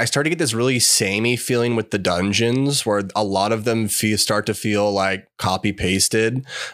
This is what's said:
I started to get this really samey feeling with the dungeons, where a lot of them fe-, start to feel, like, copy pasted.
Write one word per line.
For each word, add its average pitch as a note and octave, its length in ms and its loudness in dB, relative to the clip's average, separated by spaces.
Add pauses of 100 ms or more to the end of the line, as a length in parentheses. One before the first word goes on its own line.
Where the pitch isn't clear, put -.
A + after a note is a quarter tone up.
I A#2 40 2
started D3 240 0
to E3+ 80 0
get - 20 -14
this D3 140 0
really B2 260 0
samey A2+ 580 2
feeling A#2+ 380 0
with A2 160 -2
the G#2+ 80 -2
dungeons, G#2+ 840 0
where G#2 180 0 (140)
a G#2+ 80 2
lot G2 260 0
of A2 140 -2
them A2+ 240 0
fe-, G#2+ 280 0
start G#2+ 300 0
to G#2+ 80 0
feel, G#2 380 0
like, F#2+ 340 0 (120)
copy F#2 340 0
pasted. A2 720 0 (280)